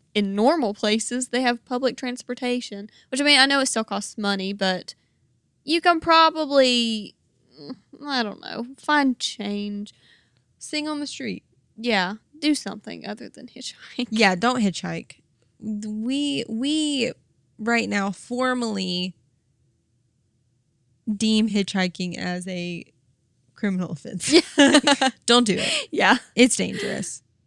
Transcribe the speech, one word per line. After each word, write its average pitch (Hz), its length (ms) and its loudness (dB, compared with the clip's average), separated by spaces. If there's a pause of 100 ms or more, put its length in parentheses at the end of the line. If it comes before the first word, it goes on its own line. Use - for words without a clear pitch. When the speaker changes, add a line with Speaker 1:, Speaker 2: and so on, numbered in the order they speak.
(140)
Speaker 1:
in 196 200 0
normal 233 400 2
places, 226 540 -2
they 254 140 -2
have 240 220 0
public 254 320 -2
transportation, 247 920 -6 (200)
which, 262 100 -2
I 285 40 2
mean, 294 140 6
I 269 80 8
know 277 140 4
it 269 60 2
still 226 180 -2
costs - 340 -8
money, 196 340 -2
but 190 420 -2 (680)
you 320 160 0
can 339 200 4
probably, 277 1120 2 (460)
mm, - 160 -14 (300)
I 262 160 -2
don't 208 180 -8
know, - 260 -10 (120)
find 277 400 2
change. 208 760 -6 (640)
Speaker 2:
Sing 302 300 -6
on 302 120 -4
the 294 60 -6
street. 247 380 -8 (320)
Speaker 1:
Yeah, 208 380 0 (240)
do 302 160 2
something 196 520 -10
other 214 220 -12
than - 180 -18
hitchhike. - 640 -10
Speaker 2:
Yeah, 214 240 4
don't 240 280 0
hitchhike. 175 540 -4 (440)
We, 220 880 -4
we 285 640 -2 (460)
right 226 300 0
now 202 220 0
formally 208 1040 -4 (2000)
deem 214 340 2
hitchhiking 190 720 -2
as 180 300 -6
a 175 360 -6 (720)
criminal 185 360 -2
offense. - 420 -8
Speaker 1:
<laughs> 320 100 8 (160)
Yeah. 277 580 6
Speaker 2:
<laughs> - 100 -20
Don't 240 200 6
do 190 120 2
it. 605 320 -4
Speaker 1:
Yeah. 233 280 4 (160)
Speaker 2:
It's 247 220 6
dangerous. - 680 -4 (240)